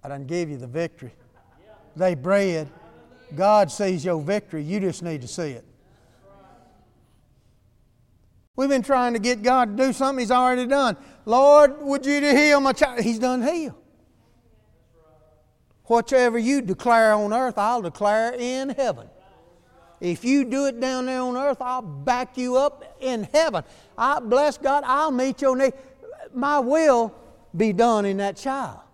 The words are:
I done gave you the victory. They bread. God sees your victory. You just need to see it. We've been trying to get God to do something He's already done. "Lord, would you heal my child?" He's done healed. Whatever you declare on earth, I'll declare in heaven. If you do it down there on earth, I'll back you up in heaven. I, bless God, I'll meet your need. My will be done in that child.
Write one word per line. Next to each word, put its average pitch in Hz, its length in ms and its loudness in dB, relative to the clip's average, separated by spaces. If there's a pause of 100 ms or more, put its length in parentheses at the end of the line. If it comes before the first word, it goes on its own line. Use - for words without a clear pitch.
I 143 60 -16
done 139 160 -12
gave 170 240 -4
you 147 80 -10
the 123 100 -12
victory. 135 460 -10 (800)
They 180 200 2
bread. 170 560 0 (680)
God 196 340 4
sees 185 320 -2
your 165 180 -2
victory. 160 420 -6
You 180 180 -4
just 185 220 -4
need 165 180 -8
to 120 80 -14
see 160 220 -8
it. 120 140 -14 (3000)
We've 269 120 0
been 269 140 0
trying 247 300 0
to 233 60 -4
get 226 240 -2
God 240 340 2
to 262 100 2
do 262 60 0
something 269 280 -2
He's 220 100 -4
already 254 360 2
done. 262 300 0 (300)
"Lord, 285 560 6
would 277 240 -2
you 285 140 2
heal 294 400 6
my 269 120 2
child?" 254 280 0
He's 226 180 -2
done 254 240 -2
healed. 302 320 -4 (2000)
Whatever 233 540 2
you 254 240 0
declare 226 500 2
on 208 220 0
earth, 247 240 -2
I'll 226 240 0
declare 208 500 -2
in 254 380 -6
heaven. 196 400 -6 (880)
If 175 240 -6
you 269 200 2
do 269 220 -2
it 240 140 -4
down 254 260 -4
there 262 140 -6
on 247 160 -4
earth, 269 240 -2
I'll 254 220 -6
back 220 560 -6
you 247 180 -2
up 285 440 -2
in 247 240 -4
heaven. 277 400 0 (340)
I, 277 200 0
bless 254 380 0
God, 277 300 0
I'll 285 240 0
meet 262 320 -2
your 262 120 2
need. 262 200 0 (600)
My 277 240 0
will 254 560 2 (420)
be 214 160 2
done 220 320 2
in 196 140 -2
that 196 180 -4
child. 262 420 -8 (160)